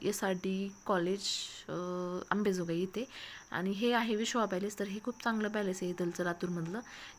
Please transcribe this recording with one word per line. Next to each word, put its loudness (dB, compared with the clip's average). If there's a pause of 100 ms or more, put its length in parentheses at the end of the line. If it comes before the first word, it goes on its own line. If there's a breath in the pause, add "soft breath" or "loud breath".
एस 0
आर 4
टी 0 (140)
कॉलेज, 2 (480)
अं, -2 (100)
आंबेजोगाई 2
इथे. -2 (420 loud breath)
आणि 0
हे 2
आहे 4
विश्वा 2
पॅलेस. 0
तर 0
हे -4
खूप -6
चांगलं 2
पॅलेस 2
आहे 0
इथलचं 0
लातूरमधलं. -2 (380 loud breath)